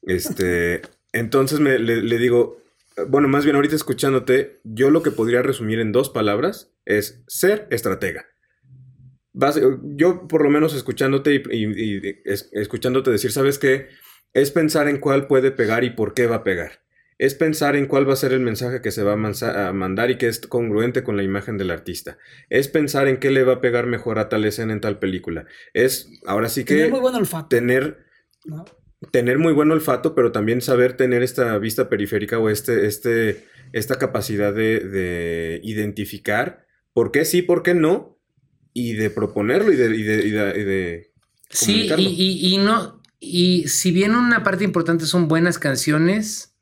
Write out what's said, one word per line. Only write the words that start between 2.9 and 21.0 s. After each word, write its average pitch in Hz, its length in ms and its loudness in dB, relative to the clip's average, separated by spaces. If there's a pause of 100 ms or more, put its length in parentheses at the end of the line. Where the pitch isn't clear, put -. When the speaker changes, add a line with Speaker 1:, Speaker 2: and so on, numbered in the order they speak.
Speaker 1:
bueno, 139 200 2
más 143 160 2
bien 143 120 4
ahorita 151 200 2
escuchándote, 135 880 -2
yo 113 260 0
lo 151 120 4
que - 80 0
podría 120 320 0
resumir 117 380 -2
en 110 120 -2
dos 131 160 2
palabras 113 640 -2 (140)
es 104 400 -2
ser 208 440 0
estratega. 95 540 -4 (1120)
Vas, 151 260 0 (220)
yo 147 460 0
por 156 140 2
lo 147 80 4
menos 151 240 2
escuchándote 135 600 0
y, 139 160 0
y, 107 480 -2 (100)
y - 160 -12
es, - 280 -6
escuchándote 127 580 -2
decir, 110 220 0
"¿Sabes 139 260 0
qué? 135 300 0 (440)
Es 139 180 2
pensar 156 380 2
en 143 100 0
cuál 139 280 0
puede 131 240 4
pegar 117 340 0
y 120 60 -2
por 107 240 -4
qué 123 120 2
va 113 100 0
a 110 80 -6
pegar. 87 380 -4 (360)
Es 139 160 2
pensar 151 400 0
en 143 120 0
cuál 139 220 2
va 135 40 4
a 131 40 2
ser 131 160 0
el 131 80 2
mensaje 120 400 -2
que 104 120 -4
se 110 100 -4
va 101 120 2
a - 20 0
mansa-, 104 520 -2
a 90 40 -4
mandar 98 380 0
y 127 80 -2
que 120 100 0
es 113 120 -4
congruente 120 600 -2